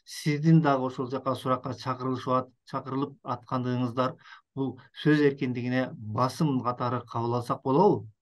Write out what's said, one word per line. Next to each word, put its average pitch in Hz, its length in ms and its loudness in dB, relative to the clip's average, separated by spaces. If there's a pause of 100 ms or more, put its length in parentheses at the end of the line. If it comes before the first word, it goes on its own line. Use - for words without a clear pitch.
сиздин 156 560 4
дагы 139 240 4
ошол 127 240 -4
жака 131 240 -2
суракка 127 400 -2
чакырылышып 127 580 -4
ат-, 127 200 0 (120)
чакырылып 135 580 -6
аткандыгыңыздар 127 920 -2 (380)
бул 135 240 -4 (180)
сөз 151 240 4
эркиндигине 127 720 0
басым 123 720 -2
катары 120 400 -2
кабыл 117 300 -4
алсак 123 280 -4
болобу? 139 460 4 (140)